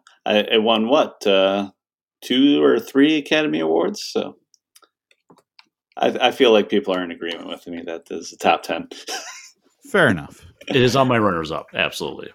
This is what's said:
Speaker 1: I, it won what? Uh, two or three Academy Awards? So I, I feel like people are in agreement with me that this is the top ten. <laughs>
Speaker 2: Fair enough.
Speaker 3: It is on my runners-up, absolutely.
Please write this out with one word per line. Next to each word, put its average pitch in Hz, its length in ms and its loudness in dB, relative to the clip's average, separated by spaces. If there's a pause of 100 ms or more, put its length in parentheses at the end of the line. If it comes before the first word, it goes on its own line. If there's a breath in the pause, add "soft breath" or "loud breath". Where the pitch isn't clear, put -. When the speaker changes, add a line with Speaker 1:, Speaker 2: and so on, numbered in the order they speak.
(240 soft breath)
Speaker 1:
I, 107 140 2
it 107 240 -2
won 113 260 0
what? 127 380 0
Uh, 98 440 2 (520)
two 143 420 2
or 123 160 4
three 147 380 2
Academy 156 420 0
Awards? 165 420 -2
So - 340 -8 (1600)
I, 123 320 0
I - 40 -2
feel 120 200 4
like 101 160 4
people 98 260 0
are 90 100 -2
in 85 60 -8
agreement 85 380 -8
with 85 180 -12
me 85 200 -12
that 82 200 -10
this 82 200 -10
is - 40 -16
the 73 80 -20
top 87 240 0
ten. 85 260 -8 (480 loud breath)
<laughs> - 540 -20
Speaker 2:
Fair 175 180 4
enough. 80 360 -4 (240)
Speaker 3:
It - 140 0
is 123 140 4
on 135 120 4
my 123 100 2
runners-up, 80 560 -2
absolutely. - 600 -6